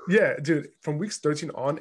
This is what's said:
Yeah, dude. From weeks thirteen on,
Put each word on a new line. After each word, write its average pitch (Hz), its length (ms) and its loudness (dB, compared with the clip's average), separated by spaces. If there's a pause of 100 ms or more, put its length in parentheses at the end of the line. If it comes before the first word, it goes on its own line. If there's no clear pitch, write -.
Yeah, 175 320 6
dude. 147 280 -2 (140)
From 147 160 -6
weeks 208 200 -8
thirteen 151 360 -4
on, 143 260 -4